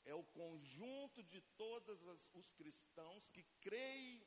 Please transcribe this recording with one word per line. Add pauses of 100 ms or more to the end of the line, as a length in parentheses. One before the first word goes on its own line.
É
o
conjunto
de (160)
todas
as,
os
cristãos
que (180)
creem